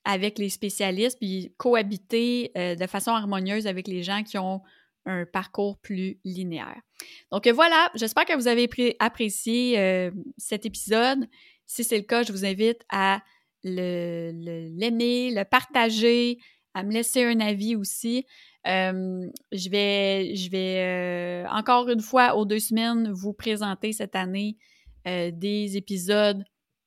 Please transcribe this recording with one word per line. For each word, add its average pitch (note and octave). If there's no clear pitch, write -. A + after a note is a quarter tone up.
avec G3+
les G3+
spécialistes G3+
puis F#3+
cohabiter, A#3
euh, F3+
de F3
façon G3
harmonieuse G3+
avec F#3
les F3+
gens G3
qui G#3+
ont F#3+
un F#3
parcours G3
plus F#3+
linéaire. F3+
Donc, G3+
euh, A#3+
voilà, E4
j'espère A3+
que F4
vous B3
avez A#3+
pré-, A#3+
apprécié, A#3
euh, F#3
cet -
épisode. A#3
Si -
c'est A#3
le G3+
cas, A#3
je A3+
vous F#3+
invite A3
à G3
le, F3
le, E3
l'aimer, A#3+
le G3+
partager, A#3+
à F#3+
me G3+
laisser A#3
un A#3
avis G#3+
aussi. A#3
Euh, F#3
je F#3+
vais, G3
je F#3
vais, F#3
euh, F3+
encore B3
une A#3
fois, B3
aux G#3+
deux G#3
semaines, A3+
vous G3
présenter G#3+
cette G#3
année, G3
euh, F3
des G3+
épisodes G3+